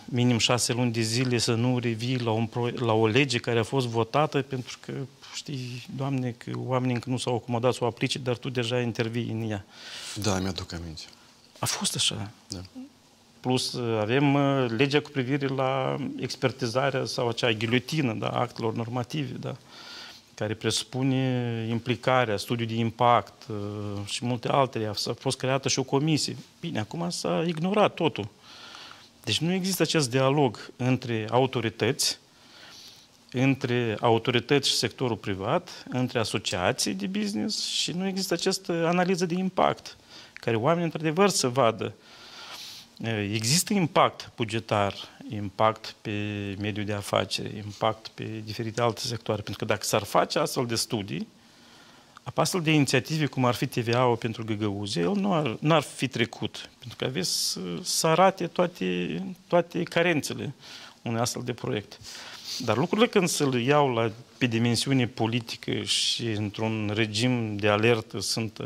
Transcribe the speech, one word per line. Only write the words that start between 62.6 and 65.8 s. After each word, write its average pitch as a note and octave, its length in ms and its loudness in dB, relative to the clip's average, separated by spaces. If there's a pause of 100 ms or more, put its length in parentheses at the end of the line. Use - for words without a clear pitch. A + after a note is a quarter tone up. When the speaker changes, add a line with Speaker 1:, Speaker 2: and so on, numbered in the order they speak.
Speaker 1:
Dar A2 120 2
lucrurile, F#3+ 300 2
când F3+ 220 2
să D3 200 0
le B2+ 120 2
iau C#3+ 280 6
la, A2+ 240 2 (260)
pe C3 80 4
dimensiune A#2+ 600 2
politică A2+ 760 -4